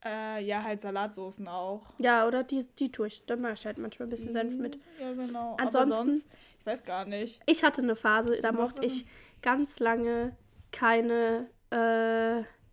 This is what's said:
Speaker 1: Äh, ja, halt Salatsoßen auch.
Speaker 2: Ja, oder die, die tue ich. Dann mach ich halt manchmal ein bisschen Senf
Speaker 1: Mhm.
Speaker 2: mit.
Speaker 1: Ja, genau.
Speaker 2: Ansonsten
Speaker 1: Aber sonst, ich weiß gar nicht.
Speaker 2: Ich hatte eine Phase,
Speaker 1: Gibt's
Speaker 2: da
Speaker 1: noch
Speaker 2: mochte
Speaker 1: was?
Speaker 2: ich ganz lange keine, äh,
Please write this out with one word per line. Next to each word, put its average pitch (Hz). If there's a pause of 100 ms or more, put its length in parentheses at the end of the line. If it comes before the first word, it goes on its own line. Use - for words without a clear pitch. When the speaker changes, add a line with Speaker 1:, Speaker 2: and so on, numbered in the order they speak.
Speaker 1:
Äh, 220
ja, 208
halt 214
Salatsoßen 196
auch. 185 (120)
Speaker 2:
Ja, 233
oder 254
die, 262 (140)
die 269
tue 214
ich. -
Dann 240
mach 240
ich -
halt 214
manchmal 226
ein 233
bisschen 233
Senf 240
Speaker 1:
Mhm. 254
Speaker 2:
mit. 285 (220)
Speaker 1:
Ja, 254
genau. 240
Speaker 2:
Ansonsten 254
Speaker 1:
Aber 226
sonst, 285 (320)
ich -
weiß 240
gar 185
nicht. 202
Speaker 2:
Ich 320
hatte 294
eine 233
Phase, 226
Speaker 1:
Gibt's 233
Speaker 2:
da 226
Speaker 1:
noch 226
Speaker 2:
mochte 254
Speaker 1:
was? 262
Speaker 2:
ich 254 (360)
ganz 269
lange 233 (340)
keine, 233 (220)
äh, 226 (280)